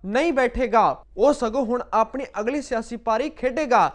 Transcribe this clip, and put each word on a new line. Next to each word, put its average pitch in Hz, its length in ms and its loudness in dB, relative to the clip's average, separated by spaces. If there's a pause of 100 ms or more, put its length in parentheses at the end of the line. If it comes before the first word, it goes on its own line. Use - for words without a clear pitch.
ਨਹੀਂ 269 280 0
ਬੈਠੇਗਾ, 233 680 2 (140)
ਉਹ 262 160 6
ਸਗੋਂ 247 320 -2
ਹੁਣ 240 180 -4 (100)
ਆਪਣੀ 226 320 0 (140)
ਅਗਲੀ 262 220 -4
ਸਿਆਸੀ 226 380 -6
ਪਾਰੀ 233 300 -2
ਖੇਡੇਗਾ। 240 640 2